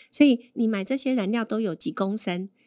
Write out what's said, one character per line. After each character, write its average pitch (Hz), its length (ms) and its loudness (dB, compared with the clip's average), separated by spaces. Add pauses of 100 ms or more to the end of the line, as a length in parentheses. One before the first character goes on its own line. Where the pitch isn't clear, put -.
(120)
所 - 120 6
以 254 280 4
你 226 160 -2
买 202 160 -2
这 262 100 -4
些 269 200 -2
燃 202 180 0
料 233 100 0
都 220 160 -4
有 202 160 -2
几 - 160 -8
公 196 240 -2
升， 190 360 -4 (160)